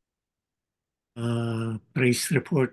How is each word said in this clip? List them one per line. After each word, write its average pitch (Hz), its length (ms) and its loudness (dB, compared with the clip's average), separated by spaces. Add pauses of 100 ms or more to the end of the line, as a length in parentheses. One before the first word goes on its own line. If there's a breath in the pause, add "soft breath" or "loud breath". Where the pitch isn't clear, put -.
(1200)
Ah, 117 560 -2 (160)
praise 123 400 2
report. 139 420 2